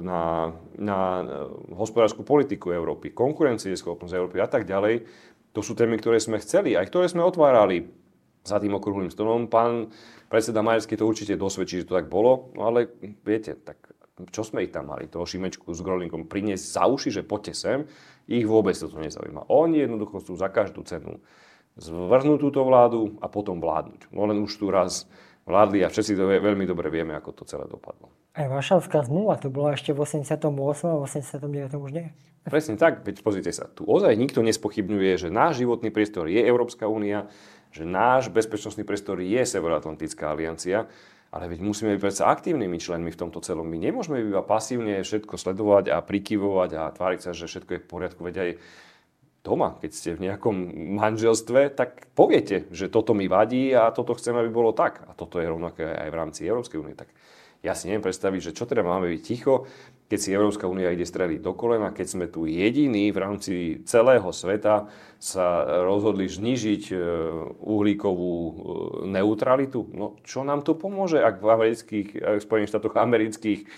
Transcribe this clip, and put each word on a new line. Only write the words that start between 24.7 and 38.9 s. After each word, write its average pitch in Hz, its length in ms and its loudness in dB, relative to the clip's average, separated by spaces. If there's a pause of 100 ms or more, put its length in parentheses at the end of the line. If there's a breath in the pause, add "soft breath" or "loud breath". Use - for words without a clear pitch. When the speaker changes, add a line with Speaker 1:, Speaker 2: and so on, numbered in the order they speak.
Speaker 1:
vládli 98 320 6
a 87 80 4
všetci 107 260 -2
to 95 140 2
ve-, 95 160 4
veľmi 95 240 2
dobre 82 240 -4
vieme, 80 240 -4
ako - 260 -14
to - 60 -20
celé 69 160 -10
dopadlo. - 480 -18 (240)
Speaker 2:
Aj 147 100 -4
Varšavská 139 600 0
zmluva, 175 320 0
to 139 80 -6
bola 143 240 0
ešte 139 240 -4
v 147 80 0
osemdesiatom 151 560 -2
ôsmom 143 320 -2
a 151 80 0
v 139 80 -4
osemdesiatom 143 400 -8
deviatom 143 320 -6
už 139 160 -10
nie. 170 160 -10 (320 soft breath)
Speaker 1:
Presne 143 320 0
tak, 151 320 4
veď 98 160 -10
pozrite 95 320 0
sa, - 160 -10
tu - 160 -8
ozaj 160 260 6
nikto 120 300 2
nespochybňuje, 104 760 0
že 87 140 -4
náš 127 320 2
životný 117 240 0
priestor 104 400 0
je 107 160 4
Európska 120 400 2
únia, 104 480 -2 (400 loud breath)
že 80 160 -10
náš 117 400 4
bezpečnostný 107 560 -2
priestor 98 400 -4